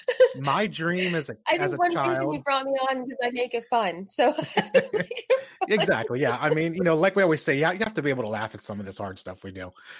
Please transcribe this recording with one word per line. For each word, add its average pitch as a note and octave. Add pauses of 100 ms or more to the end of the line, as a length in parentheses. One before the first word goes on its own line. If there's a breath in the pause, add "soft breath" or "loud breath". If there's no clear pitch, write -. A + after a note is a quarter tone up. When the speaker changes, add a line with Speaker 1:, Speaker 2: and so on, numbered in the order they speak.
Speaker 1:
<laughs> C4
Speaker 2:
my C#3+
dream F3
as D#3+
a, - (120)
Speaker 1:
I E4
Speaker 2:
as -
Speaker 1:
think F#4
Speaker 2:
a E4+
Speaker 1:
one F4
reason E4
Speaker 2:
child C4+
Speaker 1:
you C#4
brought C4+
me C4+
on C4 (100)
'cause A#3+
I A#3+
make B3
it A#3
fun. G3
So -
<laughs> -
I -
have -
to C5+ (100)
make -
it - (140)
fun. -
Speaker 2:
<laughs> -
Exactly. B2
Yeah. B2
I D3
mean, D#3+
you F#3
know, E3
like F#3
we G3
always D#3
say, C#3
yeah, D#3+
you F#3
have G#3+
to D#3
be C#3+
able B2+
to G#2
laugh A2
at G2+
some G#2
of G2
this F#2+
hard F#2+
stuff -
we G2
do. F#2 (300 loud breath)